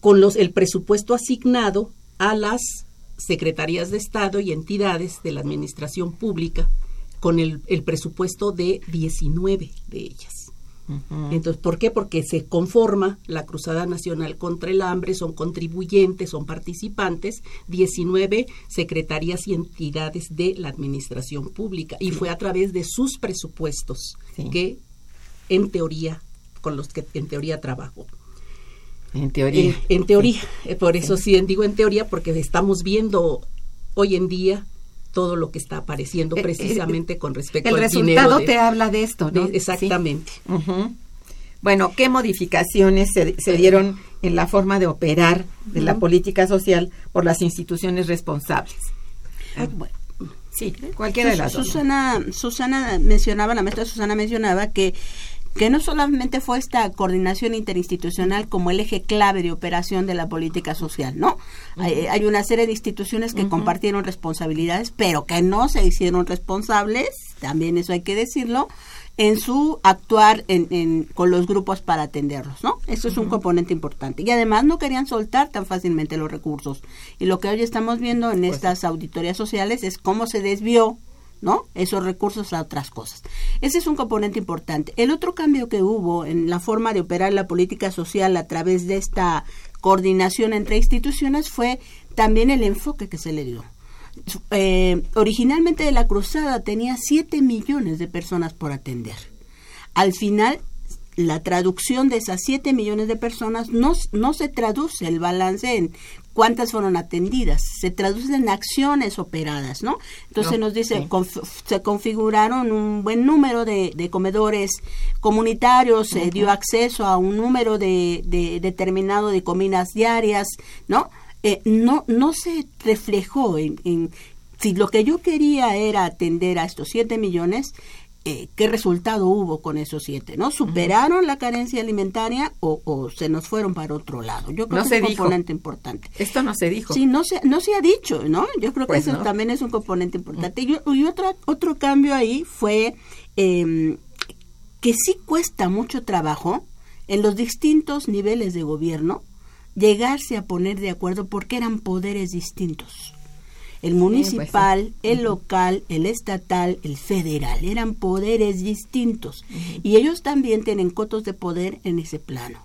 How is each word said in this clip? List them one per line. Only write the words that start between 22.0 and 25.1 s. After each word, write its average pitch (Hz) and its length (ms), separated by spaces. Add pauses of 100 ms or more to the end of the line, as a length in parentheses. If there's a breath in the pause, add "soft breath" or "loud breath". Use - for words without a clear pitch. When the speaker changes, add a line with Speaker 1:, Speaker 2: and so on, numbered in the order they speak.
Speaker 1:
y 190 60
Speaker 2:
Sí. 180 60
Speaker 1:
fue 170 180
a 170 80
través 190 340
de 175 120
sus 262 340
presupuestos - 1000 (180)
Speaker 2:
Sí. 135 160
Speaker 1:
que, 180 280 (720 soft breath)